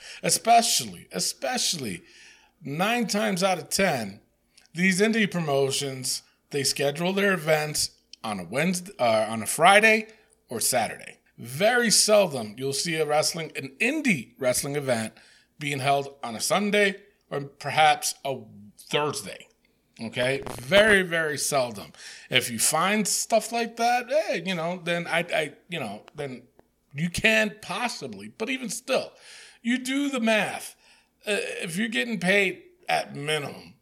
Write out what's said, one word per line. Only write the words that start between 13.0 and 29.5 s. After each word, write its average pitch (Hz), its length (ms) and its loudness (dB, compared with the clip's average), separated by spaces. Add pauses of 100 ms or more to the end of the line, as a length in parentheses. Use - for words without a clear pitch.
wrestling, 151 500 0
an 135 240 -8
indie 254 580 0
wrestling 135 380 0
event 120 380 -2 (440)
being 143 220 -4
held 139 420 0
on 117 120 -6
a 107 60 -8
Sunday 202 560 2 (340)
or 147 100 -4
perhaps 147 760 2 (100)
a 135 140 -4 (380)
Thursday. 139 680 -6 (560)
Okay, 127 400 -2 (180)
very, 196 420 6
very 165 360 -2
seldom. 120 540 -2 (360)
If 123 220 0
you 113 80 -4
find 185 480 2
stuff - 460 0
like 233 240 -4
that, 240 340 0
hey, 294 340 0
you 190 120 -4
know, 170 260 -4
then 170 240 -4
I, 165 140 0
I, 160 320 -2 (160)
you 165 100 -6
know, 107 240 -8 (140)
then 135 260 -10 (500)
you 160 160 -2
can 220 540 2
possibly. 180 760 -8
But 220 140 -6
even 262 200 -6
still, - 420 -4 (500)